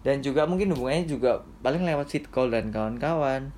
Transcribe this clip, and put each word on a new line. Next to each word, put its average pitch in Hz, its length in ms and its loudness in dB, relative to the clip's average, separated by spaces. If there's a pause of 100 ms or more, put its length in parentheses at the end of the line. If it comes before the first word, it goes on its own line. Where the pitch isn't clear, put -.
Dan 139 240 0
juga 147 240 2
mungkin 185 240 2
hubungannya 139 320 0
juga 123 400 2 (160)
paling 160 240 0
lewat 143 240 0
fit 147 240 -4
call 127 160 2
dan 110 240 0
kawan-kawan. 135 840 -2